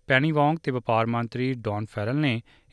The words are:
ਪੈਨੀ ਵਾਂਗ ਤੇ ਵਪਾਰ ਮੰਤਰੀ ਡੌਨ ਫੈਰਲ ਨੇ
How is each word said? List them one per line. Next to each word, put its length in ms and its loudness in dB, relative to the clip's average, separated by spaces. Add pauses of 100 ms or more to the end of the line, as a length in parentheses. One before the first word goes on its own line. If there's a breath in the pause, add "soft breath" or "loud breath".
ਪੈਨੀ 240 4
ਵਾਂਗ 320 2
ਤੇ 80 -2
ਵਪਾਰ 340 2
ਮੰਤਰੀ 480 -2
ਡੌਨ 320 -4
ਫੈਰਲ 300 -4
ਨੇ 260 0 (320 soft breath)